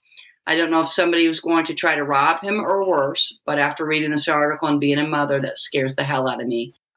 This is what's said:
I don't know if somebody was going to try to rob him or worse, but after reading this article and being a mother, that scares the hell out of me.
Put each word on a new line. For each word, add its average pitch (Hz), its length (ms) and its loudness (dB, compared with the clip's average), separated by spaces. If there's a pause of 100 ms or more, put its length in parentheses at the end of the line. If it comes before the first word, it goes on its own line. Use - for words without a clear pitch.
(440)
I 160 120 0
don't 165 160 0
know 165 80 4
if 156 80 0
somebody 170 400 2
was 160 100 -2
going 165 280 0
to 160 80 -6
try 160 200 0
to 147 80 -2
rob 143 400 2
him 202 160 -2
or 196 300 0
worse, 147 580 0
but 147 140 0
after 147 260 -2
reading 156 240 0
this 147 160 0
article 147 400 2
and 147 140 2
being 143 180 2
a 151 80 0
mother, 143 340 0
that 135 160 -6
scares 135 380 -2
the 143 80 -2
hell 135 240 -2
out 123 160 -4
of 117 60 -6
me. 120 260 -4 (220)